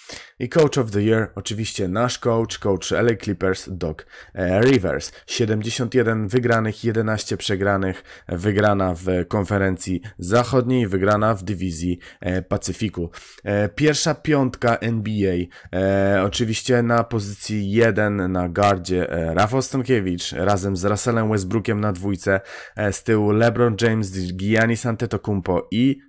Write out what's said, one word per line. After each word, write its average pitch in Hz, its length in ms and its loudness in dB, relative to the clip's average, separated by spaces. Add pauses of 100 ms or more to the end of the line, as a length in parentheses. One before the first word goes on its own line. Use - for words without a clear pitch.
(400)
I 123 100 -6
Coach 147 300 4
of 113 120 0
the 101 120 0
Year, 110 320 2
oczywiście 104 540 -6
nasz 117 300 -2
coach, 113 400 0
coach - 340 -2
L 104 140 2
A 113 180 0
Clippers, 92 480 -2
Doc, 85 260 -4 (360)
e, 92 260 2
Rivers. 95 520 2 (140)
Siedemdziesiąt 110 680 -2
jeden 110 340 2
wygranych, 113 560 0
jedenaście 110 520 -2
przegranych. 95 680 -2 (240)
Wygrana 98 640 2
w 87 120 -10 (220)
konferencji 95 720 -2 (160)
zachodniej, 120 680 2
wygrana 98 360 2 (100)
w 95 100 -6
dywizji, 90 560 -4 (220)
e, 90 220 -2
Pacyfiku. 90 680 -4 (340)
E, 101 240 0
pierwsza 151 460 0
piątka 127 640 0
N 113 260 -2
B 104 80 -4
A, 92 680 -2
e, 98 480 2
oczywiście 117 580 0
na 117 220 2
pozycji 101 640 -4
jeden 104 640 2
na 90 160 0
gardzie, 90 600 0
e, 82 240 -2
Rafał 107 280 2
Stankiewicz 110 720 -2
razem 98 440 0
z 90 80 -4
Russellem 110 460 0
Westbrookiem 104 500 0
na 107 120 0
dwójce, 95 480 -2 (360)
e, 101 160 0
z - 100 -6
tyłu 107 280 2
LeBron 113 500 4
James, 110 320 0
Giannis 101 720 0
Antetokounmpo 104 840 -2
i 135 280 2 (100)